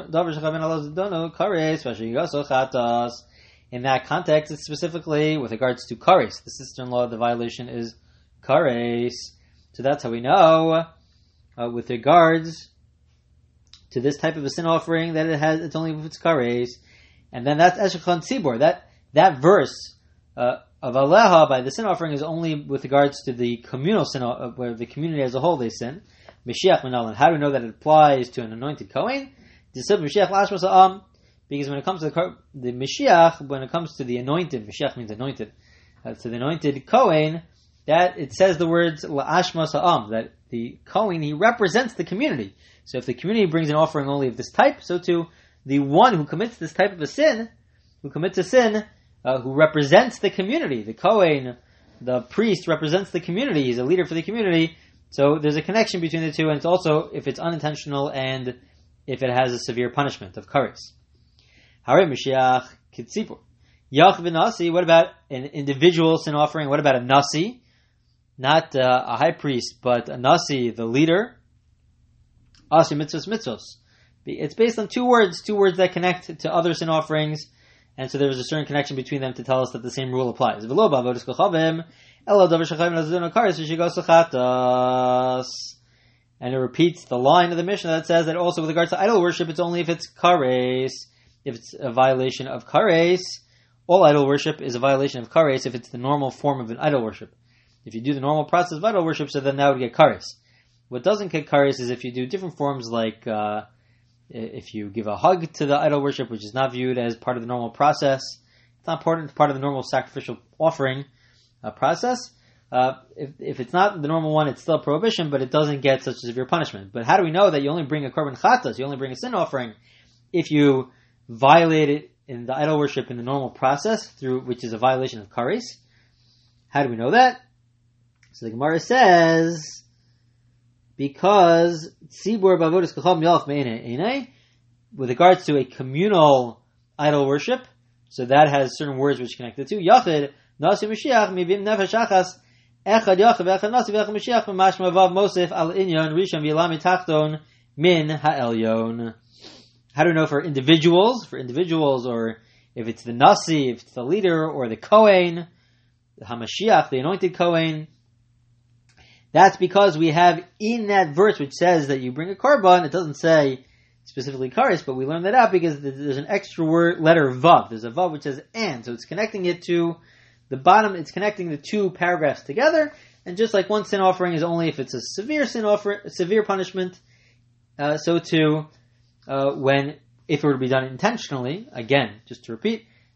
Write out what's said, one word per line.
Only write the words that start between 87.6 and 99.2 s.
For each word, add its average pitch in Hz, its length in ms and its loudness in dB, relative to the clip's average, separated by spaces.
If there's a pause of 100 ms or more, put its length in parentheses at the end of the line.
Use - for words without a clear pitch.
Mishnah 180 280 -4
that - 160 -2
says 170 180 2
that 160 100 -4
also 170 260 -2
with 156 80 -4
regards 160 200 0
to 170 100 -2
idol 202 220 2
worship, 175 260 0
it's 160 120 -6
only 175 200 -2
if 165 80 -4
it's 170 240 -6
kares, 127 800 0 (540)
if 127 100 -8
it's - 240 -20
a 127 140 -6
violation 131 540 0
of 131 200 -12
kares. 175 540 2 (640)
All 180 160 6
idol 147 220 6
worship 143 360 0
is 135 140 -6
a 120 40 -6
violation 135 420 0
of 113 80 -16
kares 139 380 2
if 120 80 -6
it's 120 140 -14
the 123 100 -14
normal 135 320 -2
form 135 280 -2
of 113 120 -10
an 113 80 -10
idol 143 240 0
worship. 107 300 -10 (520)
If 107 80 -16
you 113 80 -10
do 139 140 -2
the 135 40 -6
normal 147 260 0
process 170 340 0
of 165 40 -4
idol 202 220 0
worship, 156 240 -4